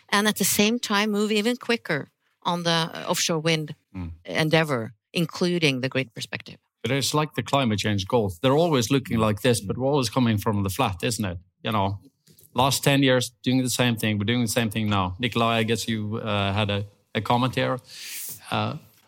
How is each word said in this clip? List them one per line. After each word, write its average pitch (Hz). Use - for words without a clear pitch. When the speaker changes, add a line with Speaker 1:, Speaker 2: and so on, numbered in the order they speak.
Speaker 1:
and 214
at 208
the 202
same 214
time 214
move 202
even 220
quicker 180
on 175
the, 165
uh, -
offshore 170
wind 156
Speaker 2:
Mm. 87
Speaker 1:
endeavor, 151
including 165
the 131
grid 131
perspective. -
Speaker 2:
But 113
it's 131
like 151
the -
climate 123
change 101
goals. 104
They're 131
always 139
looking 120
like 107
this, 120
but 98
we're 127
always 131
coming 117
from 101
the 95
flat, -
isn't 117
it? 87
You 113
know, 101
last 131
ten 139
years, 127
doing 127
the 127
same 120
thing. 107
We're 104
doing 123
the 104
same 113
thing 110
now. 92
Nikolai, 117
I 113
guess 110
you, 107
uh, 101
had 104
a, 101
a 117
comment 120
here. 127
Uh, 107